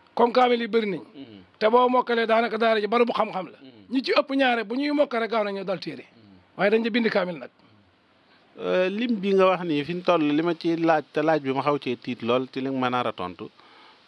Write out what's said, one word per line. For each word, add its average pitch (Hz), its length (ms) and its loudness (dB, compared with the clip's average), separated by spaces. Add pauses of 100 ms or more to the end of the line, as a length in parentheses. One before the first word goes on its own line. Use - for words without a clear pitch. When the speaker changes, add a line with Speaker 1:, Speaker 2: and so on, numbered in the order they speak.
(140)
Speaker 1:
comme 240 180 2
kaamil 247 280 4
yi 233 80 -4
bëri 214 180 0
nañ. 175 140 -4 (140)
Speaker 2:
Mhm. 117 240 -18 (200)
Speaker 1:
Te 214 120 0
boo 247 180 4
mokkalee 240 380 0
daanaka 226 320 0
daara 220 220 2
ji 208 60 -4
barabu 233 260 2
xam-xam 190 400 -2
la. - 100 -20
Speaker 2:
Mhm. 131 80 -20 (200)
Speaker 1:
Ñi 254 140 -2
ci 370 80 -2
ëpp 285 240 2
ñaare 247 280 2
bu 208 100 -6
ñuy 285 180 -2
mokk 285 220 0
rek 226 160 -2
gaaw 220 140 0
nañu 196 200 -6
dal 180 160 -4
téere. 135 240 -12
Speaker 2:
Mhm. - 520 -20
Speaker 1:
Waaye 202 140 2
dañ 226 120 4
di 226 80 -2
bind 226 200 2
kaamil 180 280 -2
nag. 120 120 -14 (1080)
Speaker 2:
Euh, 185 300 2
lim 233 280 -2
bi 196 160 0
nga 190 120 6
wax 180 180 2
nii 147 200 -2
fi 170 100 -6
ñu 180 80 -8
toll, 175 200 2
li 147 200 2
ma 170 120 0
ci 165 220 -2
laaj, 165 360 2
te 151 100 -2
laaj 156 180 2
bi 135 120 -4
ma 131 100 -2
xaw 147 160 0
cee 123 180 -4
tiit 123 260 -10
lool 123 300 2
ci 135 80 -6
li 131 80 -4
nga 135 100 -4
ma 127 120 0
nar 123 160 -2
a 107 60 -4
tontu. 90 360 -10 (600)